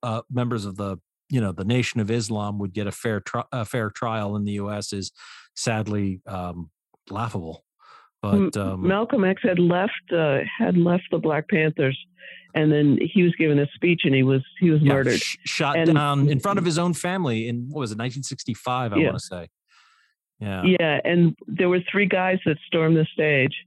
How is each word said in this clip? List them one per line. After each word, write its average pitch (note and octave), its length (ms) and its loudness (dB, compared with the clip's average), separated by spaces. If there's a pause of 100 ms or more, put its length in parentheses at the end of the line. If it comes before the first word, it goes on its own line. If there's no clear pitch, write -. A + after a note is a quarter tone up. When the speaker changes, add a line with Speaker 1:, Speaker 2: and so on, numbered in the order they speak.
Speaker 1:
uh, A#2 260 -4
members A#2+ 360 -2
of G2 100 -10
the G2 220 -6 (320)
you B2+ 120 -2
know, G2+ 100 -2
the F2+ 140 -6
Nation A#2+ 340 0
of G#2+ 120 -2
Islam G#2 480 -4
would G2 140 -6
get G#2 140 -4
a G2 40 -6
fair G#2+ 280 -4
tri-, A#2+ 320 -6
a A#2+ 140 -4
fair A2 240 -4
trial G#2+ 460 -4
in G#2 100 -2
the G2+ 80 -4
U G2+ 180 -6
S G#2 220 -8
is G2 180 -8 (440)
sadly, G#2 720 -4
um, F2 420 -10 (400)
laughable. G2 540 -8 (600)
Speaker 2:
M-, G3+ 280 2
Speaker 1:
But, - 60 -4
um, F#2+ 300 -2
Speaker 2:
Malcolm G#3+ 360 2
X F#3+ 200 0
had F#3 160 2
left, F3 560 0
uh, D3+ 240 2 (180)
had F#3 200 2
left F3 340 4
the F3 80 0
Black D#3 280 0
Panthers, D#3 500 0 (560)
and D#3 180 4
then D3 300 6
he F3+ 220 2
was E3+ 120 4
giving D3+ 240 2
a C#3+ 160 0
speech, E3+ 300 2
and C3+ 100 4
he C3 80 4
was, C3+ 180 4 (180)
he F3+ 120 6
was D3+ 100 6
Speaker 1:
yeah, C#3+ 120 6
Speaker 2:
murdered. B2+ 260 2
Speaker 1:
sh-, - 260 -6
shot D3+ 320 -2
Speaker 2:
And E3 180 4
Speaker 1:
down C#3+ 340 4
in C#3+ 100 2
front G3+ 200 0
of E3+ 60 -2
his D#3+ 140 0
own F3 140 2
family D3 540 -2
in, A#2+ 220 -6
what D3+ 120 -6
was A2+ 100 -4
it, G#2+ 60 -8
nineteen B2 260 -6
sixty-five, B2 680 -4
I - 40 2
Speaker 2:
Yeah. D#3 100 4
Speaker 1:
wanna - 120 -2
say. F2 300 -12 (920)
Yeah. G2 240 -6
Speaker 2:
Yeah, E3+ 400 2
and E3+ 320 2 (120)
there F3+ 220 0
were F3+ 120 2 (100)
three G3+ 160 2
guys F#3 380 0
that D3+ 120 0 (100)
stormed D#3+ 300 2
the D#3 160 4
stage C#3 420 0 (120)